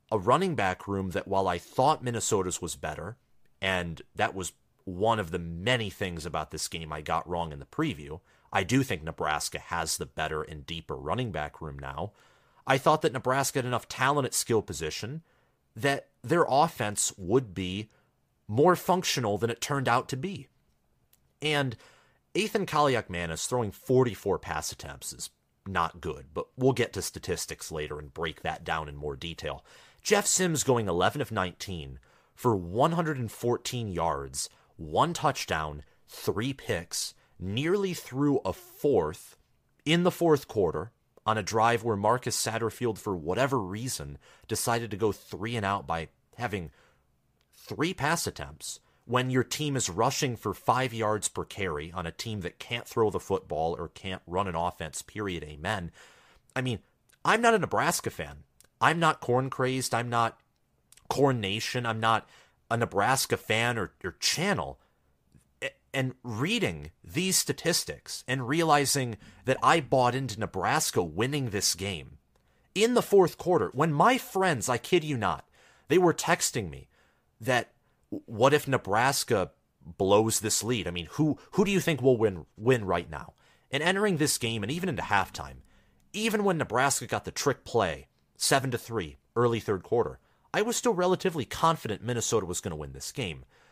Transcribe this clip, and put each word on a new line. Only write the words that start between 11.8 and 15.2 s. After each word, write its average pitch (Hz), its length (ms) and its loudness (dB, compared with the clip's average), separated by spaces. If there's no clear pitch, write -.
I 135 100 4
thought 151 240 4
that 135 140 0
Nebraska 135 460 0
had 120 60 -2
enough 123 220 -4
talent 139 380 0
at - 80 -6
skill 113 260 2
position 90 600 -6